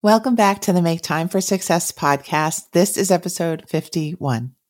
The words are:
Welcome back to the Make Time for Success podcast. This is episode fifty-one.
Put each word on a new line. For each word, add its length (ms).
Welcome 320
back 280
to 120
the 80
Make 220
Time 260
for 120
Success 500
podcast. 800
This 260
is 140
episode 580
fifty-one. 880